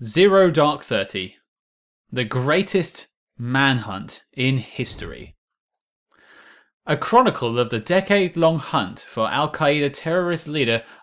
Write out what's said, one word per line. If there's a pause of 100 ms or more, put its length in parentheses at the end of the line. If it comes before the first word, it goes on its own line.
Zero
Dark
Thirty, (760)
the
greatest (300)
manhunt (100)
in
history. (1500)
A
chronicle
of
the
decade-long
hunt
for
Al-Qaeda
terrorist
leader (200)